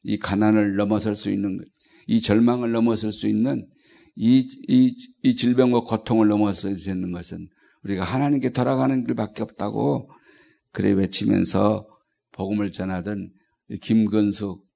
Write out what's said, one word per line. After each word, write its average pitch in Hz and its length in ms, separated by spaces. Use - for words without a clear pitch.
이 104 120
가난을 104 560
넘어설 104 400
수 101 160
있는, 98 280
이 113 160
절망을 117 500
넘어설 113 400
수 107 160
있는, 117 400
이, 127 320
이, 127 280
이 127 120
질병과 123 460
고통을 110 460
넘어설 98 500
수 98 120
있는 92 220
것은 87 380
우리가 98 180
하나님께 131 480
돌아가는 131 520
길밖에 110 380
없다고 110 680
그래 98 200
외치면서 101 960
복음을 101 400
전하던 92 600
이 101 80
김근숙 104 880